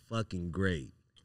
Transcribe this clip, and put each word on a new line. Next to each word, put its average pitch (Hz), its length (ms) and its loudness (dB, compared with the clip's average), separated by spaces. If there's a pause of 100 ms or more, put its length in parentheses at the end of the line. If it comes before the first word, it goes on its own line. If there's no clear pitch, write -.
(100)
fucking 95 420 -2
great. 82 420 0 (320)